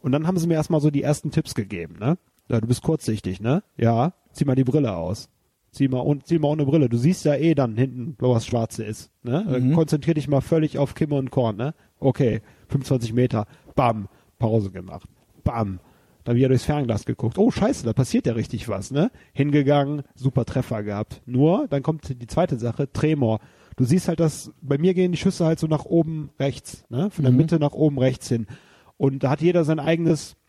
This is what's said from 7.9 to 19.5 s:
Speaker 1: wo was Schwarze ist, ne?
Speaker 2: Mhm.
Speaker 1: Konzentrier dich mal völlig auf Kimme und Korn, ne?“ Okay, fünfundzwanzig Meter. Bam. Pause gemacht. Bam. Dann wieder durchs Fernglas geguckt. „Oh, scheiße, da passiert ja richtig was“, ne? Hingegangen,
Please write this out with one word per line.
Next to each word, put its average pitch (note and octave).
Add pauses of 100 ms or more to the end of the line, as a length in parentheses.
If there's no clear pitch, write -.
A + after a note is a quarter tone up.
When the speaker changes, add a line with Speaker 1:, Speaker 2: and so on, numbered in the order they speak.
Speaker 1:
wo B2
was A2+
Schwarze A2+
ist, G#2 (120)
ne? C3+
Speaker 2:
Mhm. B2+
Speaker 1:
Konzentrier D#3
dich D3
mal C#3
völlig D#3
auf C#3
Kimme D3
und C3+
Korn, A2+
ne?“ C3 (260)
Okay, B2 (260)
fünfundzwanzig B2
Meter. A#2+ (280)
Bam. A2 (300)
Pause A2
gemacht. F2+ (360)
Bam. A2 (440)
Dann A#2+
wieder C3
durchs B2+
Fernglas B2+
geguckt. A#2
„Oh, A#3
scheiße, G#3+
da A2+
passiert C3+
ja A2+
richtig -
was“, G2
ne? D3+ (220)
Hingegangen, C#3+ (120)